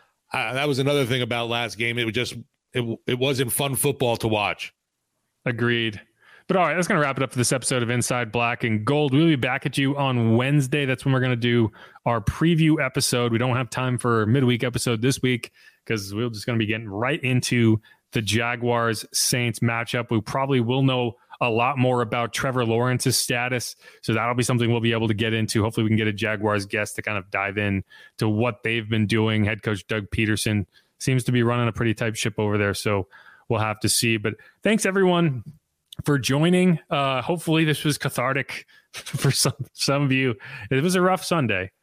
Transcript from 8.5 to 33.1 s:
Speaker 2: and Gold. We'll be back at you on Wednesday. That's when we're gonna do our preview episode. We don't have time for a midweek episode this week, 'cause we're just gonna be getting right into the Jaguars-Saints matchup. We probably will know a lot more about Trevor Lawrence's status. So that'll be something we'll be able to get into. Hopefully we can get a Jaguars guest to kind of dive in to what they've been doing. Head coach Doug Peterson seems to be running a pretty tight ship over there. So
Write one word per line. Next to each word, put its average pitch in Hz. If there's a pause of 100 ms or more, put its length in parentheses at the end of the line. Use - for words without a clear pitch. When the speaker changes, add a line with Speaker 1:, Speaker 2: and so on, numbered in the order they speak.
Speaker 2:
and 110
Gold. 143
We'll 160
be 156
back 127
at 131
you 139
on 120
Wednesday. 139
That's 131
when 135
we're 131
gonna 127
do 120 (360)
our 117
preview 160
episode. 123
We 117
don't 120
have 127
time 127
for 117
a 104
midweek 123
episode 120
this 131
week, 127 (340)
'cause 101
we're 117
just 107
gonna 120
be 110
getting 110
right 120
into 120 (340)
the 120
Jaguars-Saints 117
matchup. 117
We 113
probably 135
will 123
know 127 (220)
a 123
lot 120
more 127
about 117
Trevor 127
Lawrence's 120
status. 123 (260)
So 117
that'll 113
be 120
something 117
we'll 117
be 117
able 113
to 110
get 110
into. 110
Hopefully 113
we 107
can 110
get 107
a 107
Jaguars 104
guest 104
to 110
kind 107
of 92
dive 98
in 98 (340)
to 113
what 113
they've 113
been 110
doing. 110
Head 107
coach 104
Doug 107
Peterson 107 (320)
seems 131
to 127
be 120
running 120
a 113
pretty 117
tight 110
ship 107
over 104
there. 101
So 101 (400)